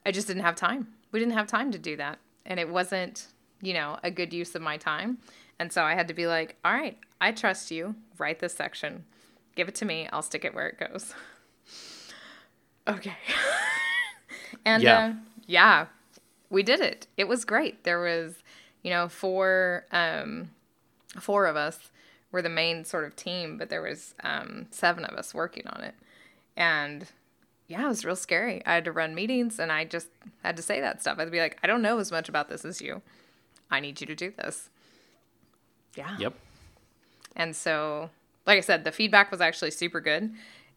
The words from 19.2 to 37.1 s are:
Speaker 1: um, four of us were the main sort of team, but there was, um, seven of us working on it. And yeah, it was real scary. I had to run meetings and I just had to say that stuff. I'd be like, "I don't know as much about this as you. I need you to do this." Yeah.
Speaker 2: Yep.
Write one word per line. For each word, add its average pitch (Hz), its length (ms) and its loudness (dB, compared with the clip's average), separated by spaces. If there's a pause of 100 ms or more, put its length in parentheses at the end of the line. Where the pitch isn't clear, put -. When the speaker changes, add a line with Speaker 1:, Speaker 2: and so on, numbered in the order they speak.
Speaker 1:
um, 165 580 0 (720)
four 202 260 4
of 156 100 2
us 151 220 -2 (540)
were 180 100 0
the 170 60 0
main 165 360 0
sort 160 200 -4
of 139 120 -10
team, 175 420 -6
but 151 120 -8
there 165 100 -4
was, - 340 -8 (100)
um, - 460 -6
seven 175 340 0
of - 120 -8
us - 160 -10
working - 360 -6
on - 160 -12
it. - 100 -12 (640)
And 147 500 0 (600)
yeah, 202 160 -4
it 294 40 0
was 220 160 -2
real 175 120 -2
scary. 185 500 -2
I 170 80 4
had 170 120 2
to 170 60 -4
run 160 220 -2
meetings 226 460 0
and 165 100 -2
I 156 140 0
just 165 240 -8 (340)
had 175 140 -2
to 170 60 -10
say - 180 -2
that - 200 -2
stuff. - 180 -2
I'd 165 120 -2
be 165 100 0
like, 160 220 0
"I - 60 4
don't 226 140 4
know 226 160 2
as 196 120 -4
much 165 180 -4
about 147 200 -2
this - 160 -10
as - 180 -10
you. - 200 -10 (680)
I 139 100 4
need 143 200 -8
you 143 80 -10
to 151 80 -8
do 180 200 -6
this." - 320 -8 (1300)
Yeah. 160 220 -10
Speaker 2:
Yep. 131 160 -2 (1000)